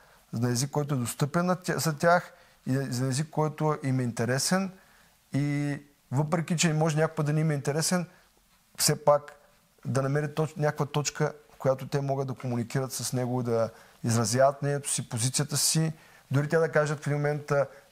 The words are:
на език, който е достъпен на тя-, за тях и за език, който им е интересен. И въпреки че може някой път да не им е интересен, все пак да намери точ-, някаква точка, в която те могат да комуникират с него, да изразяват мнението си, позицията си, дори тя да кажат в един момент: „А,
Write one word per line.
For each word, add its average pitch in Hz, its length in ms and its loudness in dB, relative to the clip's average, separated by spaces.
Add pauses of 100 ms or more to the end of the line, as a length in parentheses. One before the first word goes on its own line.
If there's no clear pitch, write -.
(340)
на 120 160 0
език, 123 220 0
който 147 240 0
е - 20 0
достъпен 143 480 -2
на 180 100 2
тя-, 156 220 -4
за 151 200 -2
тях 170 360 4 (340)
и 131 60 0
за 135 340 -2
език, 147 220 -2
който 151 540 0
им 131 160 0
е 127 40 0
интересен. 135 680 0 (640)
И 143 440 -2 (340)
въпреки 151 460 0
че 156 160 2
може 156 240 2
някой 156 180 2
път 151 100 0
да 147 80 0
не 156 60 2
им 160 120 2
е - 20 0
интересен, 160 540 -2 (680)
все - 280 0
пак 147 280 4 (520)
да 131 160 0
намери 147 260 0
точ-, 151 300 -2
някаква 147 280 0
точка, 147 480 -2 (200)
в - 40 -20
която 135 300 0
те 143 140 -2
могат 139 260 -2
да 127 60 -6
комуникират 123 600 -4
с - 200 -6
него, 123 300 -2
да 113 260 2 (340)
изразяват 120 580 4
мнението 143 280 -2
си, - 200 -4
позицията 131 480 -2
си, 160 360 0 (380)
дори 147 180 2
тя 165 100 4
да 160 120 2
кажат 151 320 0
в - 40 -4
един 143 100 0
момент: 147 340 -2
„А, 143 160 2 (240)